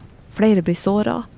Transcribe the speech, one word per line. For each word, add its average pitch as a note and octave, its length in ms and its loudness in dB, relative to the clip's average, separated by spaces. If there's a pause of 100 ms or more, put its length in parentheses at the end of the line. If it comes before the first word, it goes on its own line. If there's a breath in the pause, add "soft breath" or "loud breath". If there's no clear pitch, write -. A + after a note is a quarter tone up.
(360)
Flere G#3 260 2
blir F3 140 0
såret. G#3 640 -2